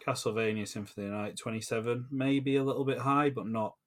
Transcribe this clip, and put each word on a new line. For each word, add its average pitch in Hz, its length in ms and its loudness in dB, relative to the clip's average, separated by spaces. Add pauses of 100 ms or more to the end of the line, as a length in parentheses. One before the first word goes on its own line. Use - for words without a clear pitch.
Castlevania 110 600 0
Symphony 104 380 -6
of 101 60 -4
the 104 60 -2
Night, 104 200 -4
twenty-seven, 120 720 -2
maybe 135 460 2
a 139 80 4
little 135 200 0
bit 131 140 0
high, 139 320 4
but 113 160 -2
not 110 280 -2 (120)